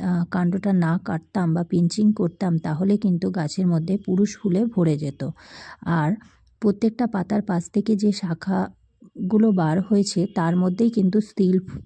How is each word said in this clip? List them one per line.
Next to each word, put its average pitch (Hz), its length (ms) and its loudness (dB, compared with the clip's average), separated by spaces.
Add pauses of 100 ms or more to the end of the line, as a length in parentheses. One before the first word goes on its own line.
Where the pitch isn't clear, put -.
আহ, 180 240 0
কাণ্ডটা 185 480 0
না 170 320 2
কাটতাম 170 480 -2
বা 170 100 0
পিঞ্চিং 180 500 2
করতাম 175 440 0
তাহলে 165 400 0
কিন্তু 185 320 0
গাছের 185 380 -2
মধ্যে 170 300 0
পুরুষ 202 400 0
ফুলে 196 280 0
ভরে 170 320 0
যেত। 143 320 -6 (520)
আর 165 300 0 (480)
প্রত্যেকটা 220 480 0
পাতার 208 340 -2
পাশ 175 320 -4
থেকে 214 220 0
যে 208 160 2
শাখাগুলো 190 1400 -2
বার 170 300 2
হয়েছে 196 440 0
তার 170 320 0
মধ্যেই 185 320 2
কিন্তু 202 320 2
স্ত্রী, 185 380 2 (260)